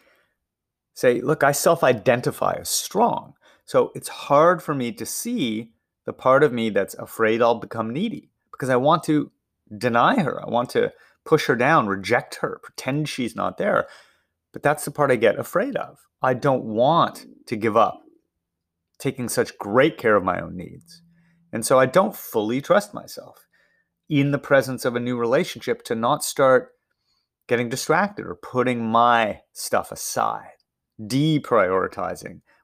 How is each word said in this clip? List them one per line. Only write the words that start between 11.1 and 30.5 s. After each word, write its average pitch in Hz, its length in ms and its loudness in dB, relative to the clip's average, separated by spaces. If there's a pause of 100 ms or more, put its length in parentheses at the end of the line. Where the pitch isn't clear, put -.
push 156 220 2
her 131 100 2
down, 131 300 4
reject 98 500 -2
her, - 260 -6
pretend 143 460 -6
she's - 280 -6
not 95 220 -4
there. - 300 0 (640)
But - 100 -14
that's 147 220 0
the - 60 -8
part 143 200 2
I 127 60 2
get 113 220 2
afraid 208 380 -4
of. - 320 -12 (140)
I 131 120 2
don't 131 300 0
want 123 640 0 (200)
to 120 100 -6
give 107 200 0
up 107 280 2 (920)
taking 123 300 -6
such - 300 -4
great 127 400 2
care 107 180 2
of 92 80 0
my 90 160 -2
own 85 160 -12
needs. 87 460 -18 (500)
And 113 120 -6
so 131 140 4
I 131 80 6
don't 190 300 2
fully 120 440 -4
trust 202 340 0
myself - 520 -18 (600)
in 143 240 2
the 143 60 0
presence 131 460 0
of 120 120 -2
a 120 40 -4
new 123 160 -4
relationship 117 680 -2
to 123 100 -4
not 123 300 -2
start 131 520 2 (720)
getting 120 220 0
distracted 156 580 -2
or 87 80 -10
putting 120 560 -2
my 113 520 2 (100)
stuff - 400 -4
aside, - 720 -6 (360)